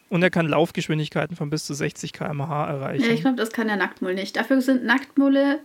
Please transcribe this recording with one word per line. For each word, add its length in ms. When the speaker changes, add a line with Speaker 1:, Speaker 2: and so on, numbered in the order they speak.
Speaker 1:
Und 160
er 60
kann 180
Laufgeschwindigkeiten 880
von 140
bis 160
zu 80
sechzig 400
K 160
M 180
H 180
erreichen. 400
Speaker 2:
Ja, 60
ich 100
glaub, 140
das 160
kann 160
der 80
Nacktmull 380
nicht. 240
Dafür 240
sind 240
Nacktmulle 800